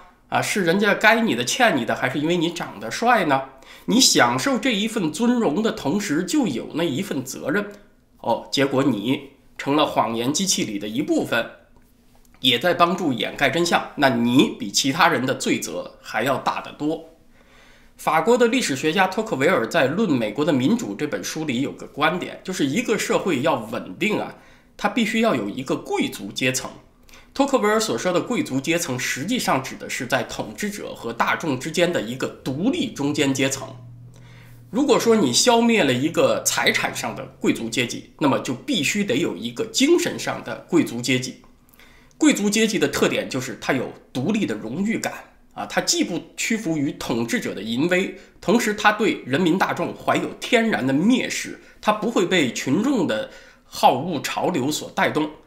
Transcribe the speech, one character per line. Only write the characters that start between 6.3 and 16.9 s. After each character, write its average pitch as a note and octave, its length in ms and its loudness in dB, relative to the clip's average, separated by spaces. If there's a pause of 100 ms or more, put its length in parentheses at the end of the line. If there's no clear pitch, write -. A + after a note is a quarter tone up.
有 B2 280 -4
那 D#3+ 100 0
一 E3 180 -2
份 C#3 220 -6
责 - 260 -8
任。 G3+ 220 -2 (460)
哦， - 340 -2
结 - 120 2
果 C3+ 200 2
你 B2+ 460 0 (280)
成 C#3+ 160 0
了 D3+ 100 4
谎 A#2 300 0
言 A#2+ 180 -2
机 F#3+ 140 0
器 F#3 160 0
里 G#2+ 160 -4
的 G2+ 80 -8
一 A2 160 -4
部 C#4 240 0
分， A#2 180 0 (920)
也 B2 180 4
在 F3 160 2
帮 F3 240 4
助 F3 160 0
掩 A2 240 -4
盖 C#3 140 2
真 E3+ 160 0
相， - 300 0
那 C#3 140 4
你 B2 460 4
比 G#2 140 -8
其 C3+ 220 0
他 E3 160 4
人 C3 180 0
的 C3 80 0
罪 C3 240 -2
责 E2+ 420 -10
还 - 220 -6
要 B2+ 140 0
大 - 240 -4
得 - 100 -12
多。 D#3 460 -6 (800)